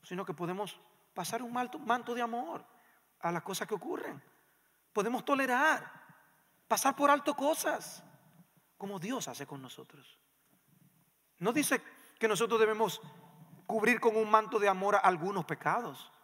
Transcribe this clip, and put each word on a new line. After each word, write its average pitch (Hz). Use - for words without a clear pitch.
sino 185
que 180
podemos 180
pasar 220
un 240
malto-, 247
manto 240
de 247
amor 240
a 170
las 170
cosas 190
que 220
ocurren. 202
Podemos 220
tolerar, 269
pasar 269
por 285
alto 285
cosas, 294
como 196
Dios 220
hace 135
con 139
nosotros. -
No 190
dice 269
que 220
nosotros 220
debemos 214
cubrir 220
con 220
un 214
manto 214
de 202
amor 196
a -
algunos 185
pecados. 165